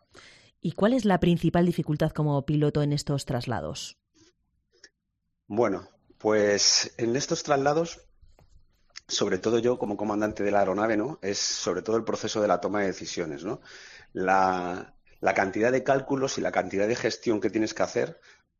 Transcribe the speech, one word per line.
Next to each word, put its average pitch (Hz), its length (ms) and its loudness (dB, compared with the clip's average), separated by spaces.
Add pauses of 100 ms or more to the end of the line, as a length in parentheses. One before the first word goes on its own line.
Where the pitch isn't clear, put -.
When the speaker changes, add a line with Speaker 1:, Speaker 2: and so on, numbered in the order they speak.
(600)
Speaker 1:
¿Y 165 120 -4
cuál 214 200 2
es 254 120 0
la 190 140 4
principal 175 480 4
dificultad 156 460 0
como 147 340 0
piloto 147 360 2
en 147 100 0
estos 143 320 -2
traslados? 113 720 -6 (1500)
Speaker 2:
Bueno, 101 400 0 (300)
pues 104 800 2
en 117 180 0
estos 143 260 -4
traslados, 147 600 0 (1040)
sobre 95 300 0
todo 113 200 2
yo 123 180 2
como 104 200 -4
comandante 104 480 -2
de 101 80 2
la 101 80 4
aeronave, 104 360 2
¿no? 117 240 -4
Es 98 180 -4
sobre - 440 -4
todo 110 140 0
el 113 80 0
proceso 107 360 -4
de 104 60 2
la 90 140 2
toma 101 220 -2
de 98 40 0
decisiones, 82 580 -6
¿no? 110 160 -8 (520)
La, 92 840 0 (260)
la 95 140 2
cantidad 107 380 2
de 131 100 0
cálculos 135 560 0
y - 20 -4
la 90 120 -2
cantidad 95 340 0
de 117 80 0
gestión 113 460 -2
que 104 100 0
tienes 110 240 -2
que - 80 -2
hacer - 380 -2 (400)